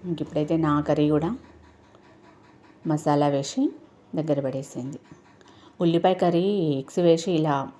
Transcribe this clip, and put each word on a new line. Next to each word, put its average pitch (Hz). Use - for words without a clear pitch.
ఇంక 170
ఇప్పుడైతే 151
నా 151
కర్రీ 147
కూడా 160
మసాలా 151
వేసి 143
దగ్గర 151
పడేసింది. 135
ఉల్లిపాయ 170
కర్రీ 175
ఎగ్స్ -
వేసి 170
ఇలా 147